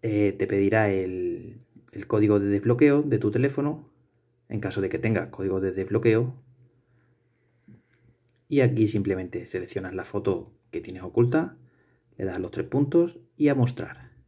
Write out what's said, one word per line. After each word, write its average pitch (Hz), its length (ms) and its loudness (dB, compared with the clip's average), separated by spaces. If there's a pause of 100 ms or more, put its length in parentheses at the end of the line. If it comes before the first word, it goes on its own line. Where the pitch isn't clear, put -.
Eh, 104 360 2
te 98 80 0
pedirá 101 440 2
el, 92 720 -4 (300)
el 101 140 -12
código 104 320 4
de 101 80 0
desbloqueo 127 560 4
de 147 160 0
tu 110 120 0
teléfono, 139 600 -2 (580)
en 107 120 -6
caso 98 200 -4
de 95 80 -2
que - 100 -4
tengas 110 300 0
código 95 320 -4
de 95 120 -2
desbloqueo. 110 640 2 (2250)
Y 139 120 2
aquí 120 280 4
simplemente 92 580 -2
seleccionas 92 480 -8
la 92 100 -8
foto 98 500 -4 (160)
que - 100 -6
tienes 92 220 -14
oculta, 123 540 0 (600)
le - 80 -8
das 95 160 -6
los 90 100 -6
tres - 160 -8
puntos 156 520 0 (180)
y 147 120 2
a 143 60 2
mostrar. - 580 -4 (160)